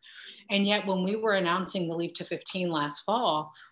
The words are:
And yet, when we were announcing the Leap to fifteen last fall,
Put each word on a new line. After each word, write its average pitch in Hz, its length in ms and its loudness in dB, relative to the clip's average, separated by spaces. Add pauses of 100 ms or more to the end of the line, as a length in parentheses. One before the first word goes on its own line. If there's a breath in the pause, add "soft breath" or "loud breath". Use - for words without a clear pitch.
(500 loud breath)
And 202 160 4
yet, 202 200 2
when 190 160 2
we 196 140 0
were 220 180 2
announcing 180 540 2
the 165 60 -4
Leap 170 220 -4
to 175 80 -8
fifteen 180 460 -4
last 147 300 -2
fall, 196 540 0 (180 loud breath)